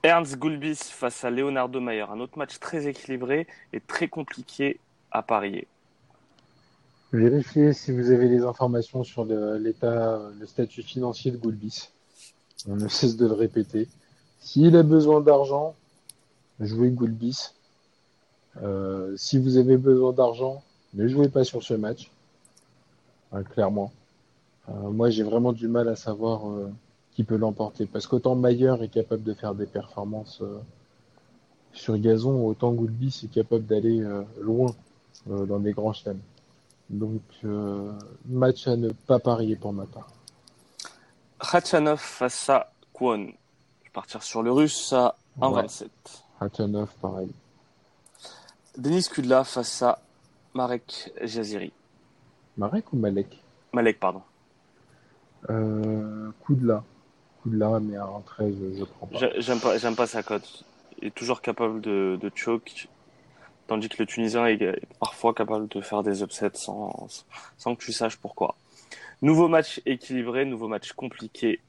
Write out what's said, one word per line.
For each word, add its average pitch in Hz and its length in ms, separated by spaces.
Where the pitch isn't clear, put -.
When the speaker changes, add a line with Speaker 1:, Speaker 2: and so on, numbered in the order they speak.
Speaker 1:
Ernst 160 360
Gulbis 151 400
face - 480
à 123 40
Leonardo 127 520
Mayer. 110 280
Un 110 120
autre 131 160
match 143 200
très 147 300
équilibré 135 600
et 113 80
très - 260
compliqué - 720
à 110 100
parier. 101 460
Speaker 2:
Vérifiez 135 640
si - 180
vous 123 180
avez 123 200
les 123 140
informations 123 600
sur 113 220
le, 107 320
l'état, 113 640
le 107 60
statut 117 380
financier 127 480
de 123 60
Gulbis. 107 520
On 101 80
ne 104 100
cesse 113 300
de 117 100
le 110 60
répéter. 110 560
S'il 165 380
a 165 60
besoin 151 360
d'argent, 143 560
jouez 113 300
Gulbis. 120 580
Euh, 95 540
si - 200
vous 127 200
avez 127 180
besoin 127 380
d'argent, 131 500
ne 107 160
jouez 143 180
pas 135 160
sur 120 180
ce 117 120
match. 107 360
Hein, 98 100
clairement. 101 480
Euh, - 20
moi, 113 180
j'ai 110 140
vraiment 117 280
du 117 160
mal 117 220
à 110 80
savoir, 110 520
euh, 101 220
qui 107 60
peut 110 100
l'emporter. 107 500
Parce - 220
qu'autant 127 260
Mayer 127 480
est 110 60
capable 113 360
de 107 100
faire 101 200
des 101 120
performances, 104 760
euh, 101 160
sur 110 240
gazon, 113 500
autant 120 240
Goulbis 117 540
est - 140
capable 113 260
d'aller, 110 360
euh, 101 220
loin, 117 340
euh, 98 160
dans 101 140
des 104 140
grands 107 180
chelems. 98 300
Donc, 107 320
euh, 104 480
match 127 460
à 120 80
ne 113 100
pas 127 140
parier 113 380
pour 104 160
ma 98 120
part. - 220
Speaker 1:
Khachanov 151 580
face - 500
à 135 220
Kwon. 110 400
Je - 60
vais - 40
partir - 320
sur - 180
le 120 120
Russe 147 400
à 123 240
Speaker 2:
Ouais. 131 120
Speaker 1:
un 131 40
vingt-sept. - 720
Speaker 2:
Khachanov, 104 500
pareil. 95 320
Speaker 1:
Denis 160 360
Kudla 131 300
face - 380
à 120 180
Marek 123 580
Jaziri. 107 520
Speaker 2:
Marek 131 380
ou - 20
Malek ? 101 480
Speaker 1:
Malek, 117 260
pardon. 95 220
Speaker 2:
Euh, 110 840
Kudla, 120 360
coup 113 80
de 110 80
là, 107 220
mais 104 180
à 101 80
un 101 200
treize, 104 340
je, 95 200
je 98 40
prends - 240
pas. - 100
Speaker 1:
J'ai-, 120 240
j'aime 117 180
pas, 107 180
j'aime 113 180
pas 120 120
sa 110 160
cote. - 400
Il - 60
est 101 80
toujours 117 260
capable 110 400
de, 98 400
de 101 140
choke, - 520
tandis 107 220
que - 100
le 110 60
Tunisien 117 420
est 104 340
parfois 113 340
capable 107 340
de 101 140
faire 104 220
des 101 180
upsets 98 320
sans, - 720
sans 120 180
que - 80
tu 113 100
saches 117 240
pourquoi. - 380
Nouveau 160 260
match 160 380
équilibré, 127 600
nouveau 113 220
match 107 260
compliqué. - 760